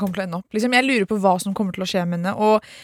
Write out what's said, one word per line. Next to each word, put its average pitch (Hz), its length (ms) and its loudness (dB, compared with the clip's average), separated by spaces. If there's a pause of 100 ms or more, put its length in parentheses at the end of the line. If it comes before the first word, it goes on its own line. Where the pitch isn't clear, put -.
kommer 190 160 -4
til 190 80 -4
å - 20 -
ende 170 140 -6
opp. - 100 -18
Liksom, 233 240 0
jeg 254 80 4
lurer 254 240 2
på 220 160 -2
hva 185 160 4
som 196 160 -4
kommer 190 160 -2
til 190 140 -6
å - 20 -6
skje 185 160 0
med 175 160 -2
henne, 185 160 -2
og 214 240 4 (240)